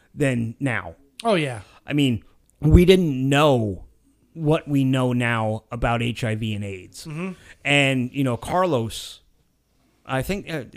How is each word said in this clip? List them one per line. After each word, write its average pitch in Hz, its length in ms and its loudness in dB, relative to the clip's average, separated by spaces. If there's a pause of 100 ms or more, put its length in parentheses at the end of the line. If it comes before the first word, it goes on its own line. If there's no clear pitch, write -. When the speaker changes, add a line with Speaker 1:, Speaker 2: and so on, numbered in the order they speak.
(140)
Speaker 1:
than 123 480 -2
now. 104 340 -4 (300)
Speaker 2:
Oh, 226 100 2
yeah. 131 260 -4 (240)
Speaker 1:
I - 60 -12
mean, 135 320 0 (380)
we 156 240 8
didn't 165 420 4
know 135 540 2 (520)
what 156 340 0
we 143 160 0
know 131 300 2
now 113 580 -2
about 120 300 -2
H 117 240 -4
I 110 100 -2
V 110 180 -4
and 101 100 -6
aids. 95 420 -12
Speaker 2:
Mm-hmm. 165 260 -8 (320)
Speaker 1:
And, 135 500 2
you 139 100 -2
know, 123 140 0
Carlos, 160 840 -2 (840)
I 135 160 -4
think, 185 280 -8
uh, 156 140 -6 (140)